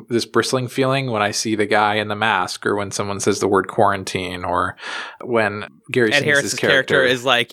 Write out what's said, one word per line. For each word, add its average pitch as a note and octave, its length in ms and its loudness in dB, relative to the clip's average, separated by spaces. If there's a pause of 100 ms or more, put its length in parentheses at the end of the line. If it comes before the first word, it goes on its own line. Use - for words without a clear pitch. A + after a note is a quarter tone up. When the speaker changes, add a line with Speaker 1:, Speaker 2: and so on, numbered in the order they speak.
Speaker 1:
this A#2 160 0
bristling B2 420 0
feeling C3 420 0
when G#2+ 120 0
I G#2 100 2
see A2 240 -2
the G2+ 120 0
guy G#2+ 280 2
in G#2+ 140 -2
the G#2 80 -4
mask G#2 480 0
or G#2 100 0
when G2+ 160 -4
someone G2+ 300 -4
says G#2 180 0
the G2 80 2
word F#2+ 220 2
quarantine F#2+ 760 -2
or F2+ 320 -2 (460)
when G#2 480 -2 (200)
Gary A#2+ 220 2
Speaker 2:
Ed C#3+ 120 4
Speaker 1:
Sinise's - 20 -2
Speaker 2:
Harris's C#3+ 300 2
character C3 400 2
Speaker 1:
character C3+ 100 4
Speaker 2:
is B2 180 0
like, A#2+ 300 2